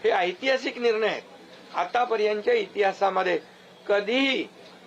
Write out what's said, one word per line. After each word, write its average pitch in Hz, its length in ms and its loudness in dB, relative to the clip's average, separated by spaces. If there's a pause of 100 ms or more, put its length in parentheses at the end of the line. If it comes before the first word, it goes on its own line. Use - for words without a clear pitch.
हे 214 60 4
ऐतिहासिक 240 680 0
निर्णय 220 300 2
आहेत. 143 160 -4 (520)
आतापर्यंतच्या 214 760 0
इतिहासामध्ये 190 840 0 (480)
कधीही 220 560 0 (440)